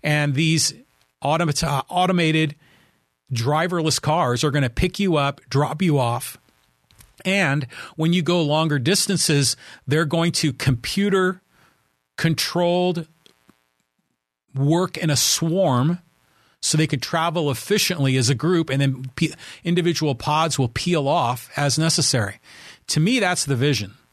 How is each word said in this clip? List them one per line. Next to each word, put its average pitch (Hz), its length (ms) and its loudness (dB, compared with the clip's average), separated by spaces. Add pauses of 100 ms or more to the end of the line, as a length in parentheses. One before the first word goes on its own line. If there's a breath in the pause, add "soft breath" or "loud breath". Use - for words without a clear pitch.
And 147 320 0
these 156 380 2 (500)
automata-, 147 640 0
automated 170 680 0 (760 soft breath)
driverless 156 720 0
cars 147 420 0
are 151 80 2
gonna 135 180 0
pick - 300 -2
you 190 160 2
up, 139 340 -2
drop 143 320 0
you 160 160 2
off. 120 400 -2 (880)
And 147 440 0 (280 loud breath)
when 160 180 0
you 180 80 2
go 175 200 2
longer 151 380 2
distances, 151 760 0 (320 loud breath)
they're 151 180 2
going 165 280 0
to 151 200 -2
computer 185 880 0 (760 soft breath)
controlled 175 920 0 (1500)
work 156 420 2
in 165 120 -2
a 147 60 2
swarm 165 840 0 (600 soft breath)
so - 180 -2
they 156 100 2
can 135 120 -2
travel 165 520 -2
efficiently 139 680 0
as 123 120 2
a 139 60 2
group, 165 340 0
and 135 120 0
then 131 340 -2
pe-, 160 180 -2 (300 loud breath)
individual 170 520 0
pods 151 420 0
will 131 100 2
peel 151 400 -2
off 127 480 -2
as 143 220 0
necessary. 147 640 0 (480 loud breath)
To - 120 -2
me, 226 200 2
that's 180 260 0
the 139 100 0
vision. 117 380 0 (200)